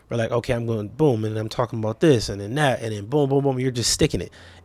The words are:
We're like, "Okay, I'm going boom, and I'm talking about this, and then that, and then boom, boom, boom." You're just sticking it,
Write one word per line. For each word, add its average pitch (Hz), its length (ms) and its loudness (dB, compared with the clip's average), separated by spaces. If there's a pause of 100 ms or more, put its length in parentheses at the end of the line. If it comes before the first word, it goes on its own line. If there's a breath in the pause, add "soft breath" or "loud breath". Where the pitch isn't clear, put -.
We're 120 80 -4
like, 117 140 0
"Okay, 120 200 0
I'm 120 140 0
going 110 240 -2
boom, 120 340 2
and 107 140 -4
I'm 110 100 -4
talking 117 320 -4
about 110 220 -2
this, 131 260 6
and 101 140 -8
then 104 140 -6
that, 143 260 2
and 113 120 -4
then 101 120 -8
boom, 139 240 2
boom, 139 160 2
boom." 131 160 0
You're 131 100 0
just 120 220 0
sticking - 260 2
it, 87 140 -8 (320 loud breath)